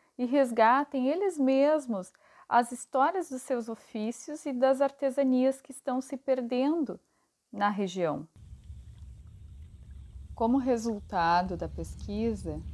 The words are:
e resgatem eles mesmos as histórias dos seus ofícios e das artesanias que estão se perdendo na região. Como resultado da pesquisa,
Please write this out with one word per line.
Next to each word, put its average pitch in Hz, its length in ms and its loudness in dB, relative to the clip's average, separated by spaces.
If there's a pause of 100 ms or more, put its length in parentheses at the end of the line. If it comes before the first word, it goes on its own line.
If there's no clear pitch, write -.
(160)
e 247 100 -4
resgatem 254 840 4
eles 349 320 0
mesmos 269 760 2 (360)
as 240 220 2
histórias 302 580 0
dos 262 120 -8
seus 240 260 -4
ofícios 233 800 -8
e 285 80 -4
das 262 260 4
artesanias 269 840 2
que - 100 -20
estão 254 300 -4
se 262 160 -8
perdendo 254 840 0 (520)
na 202 180 0
região. 185 580 -2 (2000)
Como 233 220 2
resultado 202 1000 0
da 165 100 -6
pesquisa, 190 920 -6 (120)